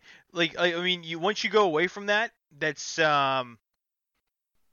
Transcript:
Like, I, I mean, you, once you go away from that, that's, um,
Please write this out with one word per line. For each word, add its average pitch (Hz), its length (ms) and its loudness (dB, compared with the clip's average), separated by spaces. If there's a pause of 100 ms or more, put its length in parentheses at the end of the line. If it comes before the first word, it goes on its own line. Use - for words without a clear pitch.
(340)
Like, 170 260 -2
I, 175 140 2
I 170 80 -4
mean, 180 220 -2
you, 165 160 -10
once 202 240 -2
you 208 80 -2
go 208 120 6
away 170 240 2
from 202 200 -8
that, 214 240 0 (280)
that's, 156 400 -4
um, 135 580 2 (1160)